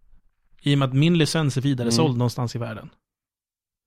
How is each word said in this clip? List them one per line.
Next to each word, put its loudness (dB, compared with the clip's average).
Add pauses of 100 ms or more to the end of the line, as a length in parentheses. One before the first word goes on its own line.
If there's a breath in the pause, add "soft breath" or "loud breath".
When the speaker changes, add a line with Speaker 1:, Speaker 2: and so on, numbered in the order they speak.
(640)
Speaker 1:
I 2
och 2
med 2
att -4
min 4
licens 0
är -2
vidare -2
Speaker 2:
Mm. 0
Speaker 1:
såld 2
någonstans -2
i -8
världen. -12 (960)